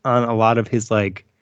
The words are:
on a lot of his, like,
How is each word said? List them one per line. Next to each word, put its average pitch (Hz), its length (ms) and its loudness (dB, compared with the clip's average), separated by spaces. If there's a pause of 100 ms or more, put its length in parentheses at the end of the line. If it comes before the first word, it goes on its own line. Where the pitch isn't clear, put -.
on 123 180 2
a 117 120 -2
lot 113 240 4
of 110 100 -2
his, 113 240 -4
like, 101 320 -2 (180)